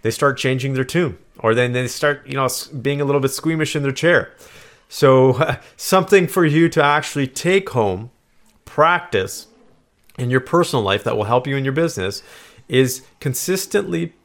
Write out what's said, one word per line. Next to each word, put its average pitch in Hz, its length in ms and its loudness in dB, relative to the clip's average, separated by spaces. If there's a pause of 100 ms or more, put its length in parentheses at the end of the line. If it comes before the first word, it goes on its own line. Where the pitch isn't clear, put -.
they 110 100 -2
start 135 260 0
changing 131 360 -2
their 131 100 -2
tune. 143 340 -2 (220)
Or 113 160 2
then 123 160 0
they 127 160 -2
start, 143 400 -2
you 135 60 -10
know, 135 100 -2
s-, - 240 -4
being 143 320 -4
a 143 60 -2
little 139 160 0
bit 131 100 0
squeamish 160 420 -4
in 147 100 -4
their 139 100 -2
chair. 156 400 0 (560)
So 131 680 4 (120)
<laughs> - 100 -20
something 190 500 4
for 190 160 0
you 160 240 4
to 160 160 2
actually 147 440 0
take 190 420 -2
home, 107 420 -2 (540)
practice 156 800 -2 (720)
in 123 120 -4
your 127 120 2
personal 160 420 0
life 98 220 0
that 113 100 -2
will 107 80 -2
help 120 240 0
you 139 80 -4
in 139 80 -4
your 135 80 -2
business 135 500 -4 (460)
is 127 360 0 (180)
consistently 175 920 -4 (140)